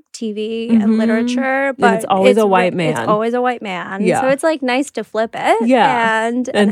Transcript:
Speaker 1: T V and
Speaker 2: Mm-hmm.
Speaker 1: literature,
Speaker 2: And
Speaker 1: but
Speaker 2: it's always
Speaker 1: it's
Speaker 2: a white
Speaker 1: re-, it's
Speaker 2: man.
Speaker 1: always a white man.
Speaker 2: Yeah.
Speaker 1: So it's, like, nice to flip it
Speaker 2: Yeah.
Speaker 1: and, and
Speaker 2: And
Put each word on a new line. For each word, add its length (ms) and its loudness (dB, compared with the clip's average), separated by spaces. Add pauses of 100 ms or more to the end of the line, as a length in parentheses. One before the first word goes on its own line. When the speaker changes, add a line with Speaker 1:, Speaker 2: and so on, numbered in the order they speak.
(120)
Speaker 1:
T 220 -8
V 360 -6
and 120 4
Speaker 2:
Mm-hmm. 180 2
Speaker 1:
literature, 680 0
Speaker 2:
And 80 -6
Speaker 1:
but 160 2
Speaker 2:
it's 160 -4
always 260 4
Speaker 1:
it's 80 2
Speaker 2:
a 40 4
white 280 2
Speaker 1:
re-, 140 -2
it's 100 -2
Speaker 2:
man. 100 -4
Speaker 1:
always 240 0
a 80 0
white 200 -2
man. 420 -8
Speaker 2:
Yeah. 180 2
Speaker 1:
So 60 0
it's, 160 0
like, 180 0
nice 300 -2
to 140 -8
flip 280 -4
it 320 0
Speaker 2:
Yeah. 600 2
Speaker 1:
and, 220 -4
and 80 -2
Speaker 2:
And 140 4